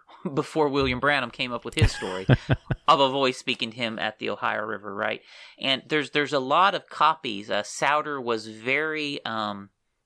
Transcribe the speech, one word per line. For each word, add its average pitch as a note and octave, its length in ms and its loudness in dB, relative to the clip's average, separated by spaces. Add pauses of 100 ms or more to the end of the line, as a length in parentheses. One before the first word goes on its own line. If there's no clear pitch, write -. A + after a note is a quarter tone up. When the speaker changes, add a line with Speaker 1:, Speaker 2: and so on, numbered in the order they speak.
(140)
Speaker 1:
<laughs> D3+ 200 -8
before D3 340 2
William C3+ 320 2
Branham C3+ 300 2
came B2+ 220 -6
up A#2 120 -6
with A#2 100 -10
his A2 180 4
story F#2+ 340 -6 (300)
Speaker 2:
<laughs> - 320 -2
Speaker 1:
of D3 120 8
a C#3 80 6
voice C3 300 2
speaking A#2+ 320 -4
to A2+ 60 -14
him A2+ 240 -4
at G#2+ 180 -4
the A2 120 -4
Ohio G#2+ 340 -2
River, G#2 300 -8
right? G#2+ 280 -4 (380)
And C3+ 280 -2
there's, D3 220 0
there's C#3+ 220 0
a C#3+ 80 2
lot E3+ 340 4
of - 140 -8
copies. A#2 640 0
Uh, G#2 120 0
Souder D3 600 -2
was A2+ 260 -2
very, C#3+ 760 -4
um, G#2 460 -6 (360)